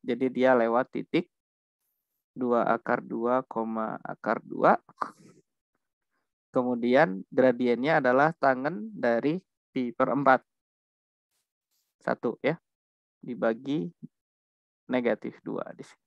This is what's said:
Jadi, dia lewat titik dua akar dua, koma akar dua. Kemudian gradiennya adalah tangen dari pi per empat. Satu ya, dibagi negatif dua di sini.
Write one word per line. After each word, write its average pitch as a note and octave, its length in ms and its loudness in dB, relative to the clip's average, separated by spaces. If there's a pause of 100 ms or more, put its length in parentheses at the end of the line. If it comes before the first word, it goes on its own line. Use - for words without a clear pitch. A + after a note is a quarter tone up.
Jadi, B2 300 -2
dia B2+ 180 4
lewat A#2+ 400 2
titik - 400 -4 (1040)
dua A#2+ 400 0
akar A#2+ 240 -2
dua, B2 480 -2
koma A2+ 560 -6
akar - 400 -6
dua. - 320 2 (1800)
Kemudian B2+ 800 2
gradiennya B2+ 720 2
adalah C3+ 320 4
tangen D3+ 560 -2
dari C3 480 0 (320)
pi B2 240 -4
per C3 160 0
empat. C3 320 4 (1600)
Satu A#2+ 400 -2
ya, D3+ 160 0 (640)
dibagi C3 640 -4 (1040)
negatif A#2 480 -2
dua - 320 -8
di - 160 -18
sini. - 200 -20